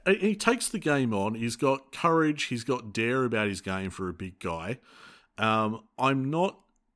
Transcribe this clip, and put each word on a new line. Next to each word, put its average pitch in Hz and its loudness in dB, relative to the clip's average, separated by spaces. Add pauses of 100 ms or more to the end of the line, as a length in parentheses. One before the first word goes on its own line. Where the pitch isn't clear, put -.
He, 190 4
he 202 0
takes 233 0
the 202 -6
game 135 0
on. 101 0
He's 117 -2
got 135 0
courage. 160 2
He's 117 -4
got 123 -4
dare 117 2
about 113 2
his 98 -2
game 95 -4
for 92 -6
a 87 -6
big 90 -12
guy. 87 -6 (580)
Um, 110 0 (120)
I'm 135 2
not 170 0 (380)